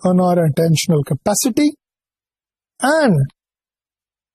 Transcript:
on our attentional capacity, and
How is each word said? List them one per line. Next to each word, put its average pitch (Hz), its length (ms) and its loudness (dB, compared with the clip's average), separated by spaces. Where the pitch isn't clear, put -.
on 180 160 2
our 175 160 2
attentional 160 680 0
capacity, 220 580 0
and 277 360 0